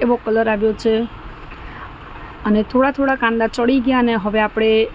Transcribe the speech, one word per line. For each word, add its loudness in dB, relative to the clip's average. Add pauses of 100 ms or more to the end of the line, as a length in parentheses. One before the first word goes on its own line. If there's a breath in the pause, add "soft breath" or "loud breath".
એવો 2
કલર 2
આવ્યો 2
છે. 0 (1400 loud breath)
અને 4
થોડા 2
થોડા 0
કાંદા 0
ચડી 2
ગયા. 2
અને 2
હવે 0
આપણે 2